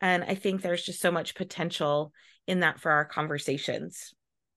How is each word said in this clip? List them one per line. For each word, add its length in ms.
And 220
I 120
think 260
there's 220
just 180
so 100
much 240
potential 800
in 140
that 180
for 120
our 140
conversations. 1080